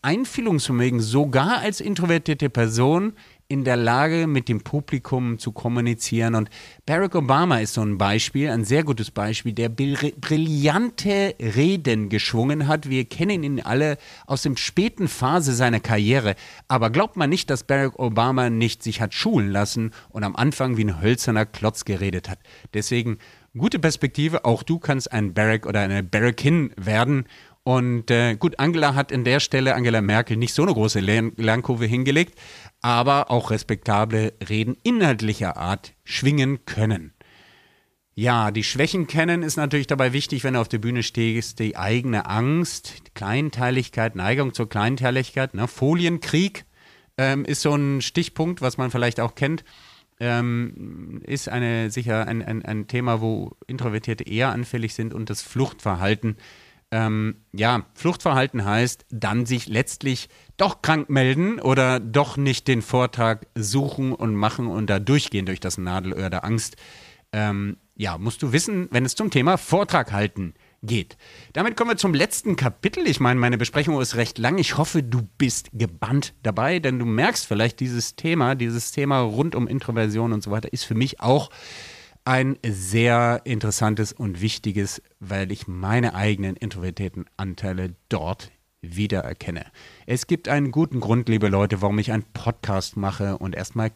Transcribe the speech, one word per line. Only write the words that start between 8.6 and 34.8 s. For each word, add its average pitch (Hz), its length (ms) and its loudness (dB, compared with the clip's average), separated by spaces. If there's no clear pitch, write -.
sehr 135 200 2
gutes 120 260 -2
Beispiel, 110 440 -4
der 117 160 -2
bri-, 139 460 -2
brillante 160 1200 0
Reden 120 680 2
geschwungen 127 580 0
hat. 151 220 0
Wir 131 160 0
kennen 180 360 -2
ihn 143 180 -2
alle 139 380 0
aus 135 160 -2
dem 139 120 0
späten 196 520 0
Phase 139 480 2
seiner 117 240 4
Karriere. 107 560 2
Aber 113 240 2
glaubt 190 260 2
man 151 140 2
nicht, 180 180 -2
dass 131 140 -2
Barack 139 340 0
Obama 123 540 2
nicht 113 320 0
sich 117 180 -4
hat 107 140 -4
schulen 143 340 2
lassen 104 440 0
und 107 140 -6
am 98 120 -2
Anfang 131 420 0
wie 110 60 2
ein 85 180 0
hölzerner 110 460 2
Klotz - 380 -4
geredet 95 440 -2
hat. 95 80 -8
Deswegen 117 420 -2
gute 170 220 0
Perspektive, 156 680 0
auch 120 160 2
du 165 160 -2
kannst 135 340 -4
ein 104 220 -2
Barack 107 320 2
oder 101 140 0
eine 98 240 0
Barackin 120 720 2
werden. 117 480 0
Und, 123 460 0
äh, 117 260 4
gut, 165 220 0
Angela 147 380 2
hat 139 180 0
an 127 100 0
der 127 160 4
Stelle, 131 360 2
Angela 117 260 2
Merkel, 107 360 2
nicht 120 160 -2
so 147 100 2
eine 185 100 4
große 110 260 2
Lern-, 110 360 2
Lernkurve 117 500 0
hingelegt, 131 540 2
aber 123 480 2
auch 120 220 0
respektable 110 840 0
Reden 110 360 -2